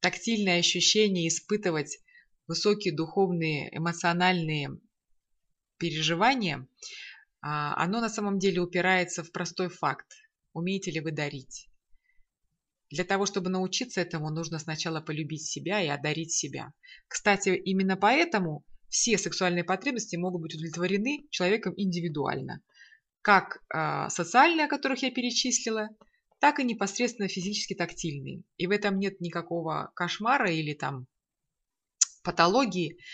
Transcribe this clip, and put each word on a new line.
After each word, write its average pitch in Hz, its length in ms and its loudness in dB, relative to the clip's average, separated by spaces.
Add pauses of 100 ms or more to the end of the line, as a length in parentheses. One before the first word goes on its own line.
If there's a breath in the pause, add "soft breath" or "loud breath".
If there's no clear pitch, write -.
тактильное 185 600 2
ощущение 180 680 4
испытывать 165 680 -2 (500 soft breath)
высокие 196 460 2
духовные, 160 840 0
эмоциональные 170 960 2 (1080)
переживания, 165 880 0 (760 loud breath)
а, 147 400 -4
оно 196 180 0
на 226 100 -2
самом 202 280 -2
деле 185 240 2
упирается 180 640 0
в - 80 -20
простой 180 380 -4
факт. - 380 -4 (460)
Умеете 190 380 -4
ли 156 80 -4
вы 156 120 -4
дарить? 143 560 -8 (1200)
Для 165 140 -2
того, 196 220 0
чтобы 185 240 -2
научиться 185 500 -2
этому, 156 300 -4
нужно 160 280 -4
сначала 156 420 -4
полюбить 156 440 -6
себя 180 380 -2
и 160 60 0
одарить 151 440 -2
себя. 135 400 -6 (340 loud breath)
Кстати, 196 440 0
именно 190 460 2
поэтому 202 680 2 (240)
все - 300 2
сексуальные 175 460 0
потребности 190 520 -2
могут 180 260 -2
быть 160 120 -8
удовлетворены 185 760 -2
человеком 190 460 0
индивидуально. 170 840 -2 (600 soft breath)
Как, 196 380 4 (100)
а, 151 400 -2
социальные, 302 560 4
о - 40 0
которых 277 320 -2
я 262 80 0
перечислила, 240 800 -2 (520 soft breath)
так 294 200 4
и 269 40 0
непосредственно 226 640 0
физически 190 460 -4
тактильные. 147 680 -6 (160)
И 175 80 -2
в 175 40 0
этом 208 280 2
нет 196 220 -4
никакого 165 720 -4
кошмара 214 560 0
или 156 240 -2
там 139 320 -8 (1160)
патологии, 180 720 4 (160 loud breath)